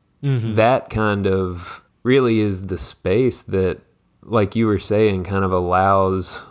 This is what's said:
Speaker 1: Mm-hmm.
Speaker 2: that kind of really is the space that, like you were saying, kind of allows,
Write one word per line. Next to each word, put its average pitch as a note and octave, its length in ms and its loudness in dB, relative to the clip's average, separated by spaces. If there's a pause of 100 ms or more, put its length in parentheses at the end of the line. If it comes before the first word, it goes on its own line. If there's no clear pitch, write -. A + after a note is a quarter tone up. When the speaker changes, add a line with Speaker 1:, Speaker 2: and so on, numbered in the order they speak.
(240)
Speaker 1:
Mm-hmm. A2+ 300 -2
Speaker 2:
that A2+ 340 2
kind G#2 380 0
of F#2 560 -4 (220)
really B2 360 4
is G2 280 -2
the F2+ 100 -6
space - 640 -2
that, F#2+ 360 -2 (440)
like G#2 340 -2
you A2+ 100 2
were G#2 120 2
saying, G2+ 460 0
kind G2 200 -2
of F#2 80 0
allows, F#2 880 0 (100)